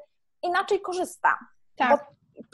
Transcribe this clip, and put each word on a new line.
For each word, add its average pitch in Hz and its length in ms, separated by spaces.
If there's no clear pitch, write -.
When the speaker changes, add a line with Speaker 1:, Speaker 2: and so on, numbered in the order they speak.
Speaker 1:
inaczej 381 380
korzysta. - 580
Speaker 2:
Tak. 254 140
Speaker 1:
Bo - 280